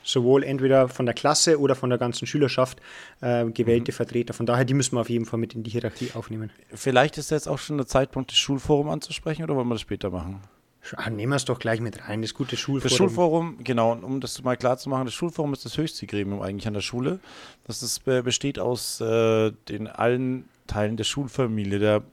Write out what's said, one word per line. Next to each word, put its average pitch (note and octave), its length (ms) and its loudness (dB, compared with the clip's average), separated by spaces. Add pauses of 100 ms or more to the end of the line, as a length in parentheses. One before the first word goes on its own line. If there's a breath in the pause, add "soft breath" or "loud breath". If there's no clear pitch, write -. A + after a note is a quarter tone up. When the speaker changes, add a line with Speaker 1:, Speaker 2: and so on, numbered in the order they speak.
Speaker 1:
Sowohl C3 400 4
entweder C3+ 460 4
von B2+ 160 -4
der A#2 100 0
Klasse D#3 420 4
oder C#3 180 4
von B2+ 140 -2
der B2 80 4
ganzen - 300 -4
Schülerschaft, C3 540 2 (400 loud breath)
äh, A#2+ 300 0
gewählte A#2 420 2
Speaker 2:
Mhm. - 20 -14
Speaker 1:
Vertreter. A#2 380 -2
Von A#2+ 140 -6
daher, B2 180 4
die B2+ 80 0
müssen C3 240 2
wir A#2+ 40 2
auf A2+ 80 -4
jeden A#2 160 0
Fall A2+ 140 -4
mit A2+ 160 -4
in A2+ 80 -8
die A2+ 80 -10
Hierarchie A#2 420 -4
aufnehmen. A2 360 -8 (240)
Speaker 2:
Vielleicht C3 440 2
ist D3 140 -8
jetzt D3+ 160 -2
auch D3 100 -2
schon D3+ 200 -6
der C3+ 100 -2
Zeitpunkt, C3+ 440 0
das - 60 -2
Schulforum C#3+ 520 2
anzusprechen, D#3 560 -6
oder D#3 100 0
wollen B2 140 0
wir A#2 60 0
das A2 60 -4
später G2+ 280 -6
machen? F#2 320 -6 (540)
Speaker 1:
Ah, - 160 -6
nehmen A2+ 220 -2
wir - 20 2
es C3 100 -2
doch B2 140 -2
gleich A2+ 200 0
mit A2 300 -8
rein, G#2+ 140 -4
das A2 100 -6
gute B2+ 240 -4
Schulforum. C3+ 320 0
Speaker 2:
Das B2+ 80 2
Schulforum, E3 640 2
genau, A#2 300 4
um A#2 260 -6
das B2+ 240 -8
mal B2+ 140 0
klar B2+ 220 0
zu - 100 -8
machen, C3 160 -2
das A2+ 80 -6
Schulforum D#3 400 -2
ist C3+ 100 -8
das - 140 -10
höchste D3+ 300 -4
Gremium G2+ 340 -2
eigentlich G2 260 -4
an G#2+ 60 -2
der G2+ 80 -4
Schule. C3 380 -2 (480 loud breath)
Das - 160 -8
ist, - 240 -6
äh, B2+ 160 4
besteht B2+ 340 -2
aus, - 420 -4
äh, A2+ 520 4 (180)
den G#2 180 -6
allen B2+ 580 0 (200)
Teilen G#2+ 320 0
der A2+ 60 -2
Schulfamilie. A2 720 -2
Der G#2+ 240 4 (120)